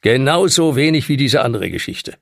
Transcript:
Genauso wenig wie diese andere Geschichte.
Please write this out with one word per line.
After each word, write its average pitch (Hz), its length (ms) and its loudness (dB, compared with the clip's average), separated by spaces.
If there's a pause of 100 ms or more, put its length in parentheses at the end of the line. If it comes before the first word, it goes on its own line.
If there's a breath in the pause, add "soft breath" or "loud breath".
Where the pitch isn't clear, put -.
Genauso 151 720 2
wenig 151 340 0
wie 147 80 0
diese 131 240 2
andere 107 300 -2
Geschichte. - 500 -10